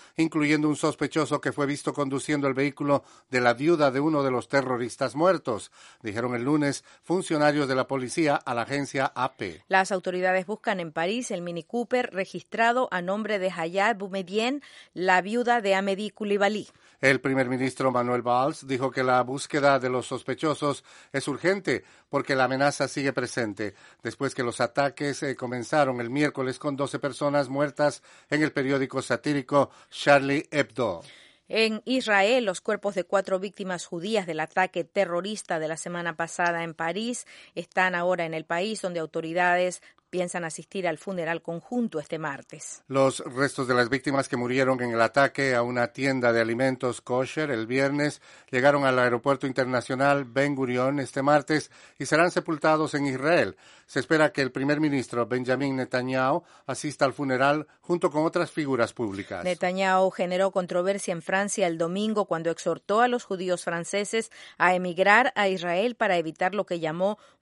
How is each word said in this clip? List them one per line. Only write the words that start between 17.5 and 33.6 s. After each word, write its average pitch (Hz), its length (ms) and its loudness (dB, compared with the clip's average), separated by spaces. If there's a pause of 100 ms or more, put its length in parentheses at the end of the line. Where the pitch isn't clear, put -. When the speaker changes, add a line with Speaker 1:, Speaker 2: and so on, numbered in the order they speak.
Speaker 1:
Manuel 123 320 0
Valls 127 420 0
dijo 131 240 -2
que 131 140 -2
la 127 180 4
búsqueda 139 560 2
de 127 120 -2
los 127 180 -2
sospechosos 135 760 -4 (300)
es 135 140 -4
urgente 156 560 -2 (260)
porque 139 260 -2
la 131 100 4
amenaza 135 420 0
sigue 139 260 -2
presente, 110 640 -4 (260)
después 127 320 -4
que - 80 -4
los 120 200 -2
ataques, 139 600 -2
eh, 135 140 -4
comenzaron 123 640 0
el 117 80 -6
miércoles 135 480 -2
con 147 180 -6
doce 135 220 -4
personas 143 520 -2
muertas 143 520 0 (280)
en 151 120 0
el 151 100 2
periódico 135 500 0
satírico 139 680 0 (220)
Charlie 139 580 4
Hebdo. 113 540 -2 (460)
Speaker 2:
En 220 360 0
Israel, 233 600 2
los 185 160 -4
cuerpos 202 340 -4
de 180 80 0
cuatro 190 360 0
víctimas 185 460 -8